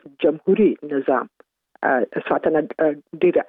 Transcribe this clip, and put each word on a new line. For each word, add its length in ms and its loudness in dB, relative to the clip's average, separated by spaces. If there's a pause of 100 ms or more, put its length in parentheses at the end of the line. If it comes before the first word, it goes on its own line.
(200)
جمهوري 640 2
نظام، 460 -2 (540)
اه، 200 0 (260)
ساتنه، 300 0
اه، 340 -2
ډېره 560 0